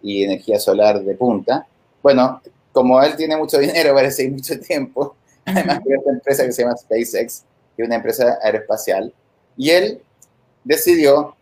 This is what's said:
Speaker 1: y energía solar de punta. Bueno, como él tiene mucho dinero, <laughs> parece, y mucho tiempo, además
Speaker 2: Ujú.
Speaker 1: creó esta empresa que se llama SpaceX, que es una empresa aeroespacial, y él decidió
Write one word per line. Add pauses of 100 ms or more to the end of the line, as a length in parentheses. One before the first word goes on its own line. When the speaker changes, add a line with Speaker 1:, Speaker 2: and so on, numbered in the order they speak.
Speaker 1:
y
energía
solar
de
punta. (380)
Bueno, (320)
como
él
tiene
mucho
dinero,
<laughs>
parece,
y
mucho
tiempo, (300)
además
Speaker 2:
Ujú.
Speaker 1:
creó
esta
empresa
que
se
llama
SpaceX, (340)
que
es
una
empresa
aeroespacial, (420)
y
él (640)
decidió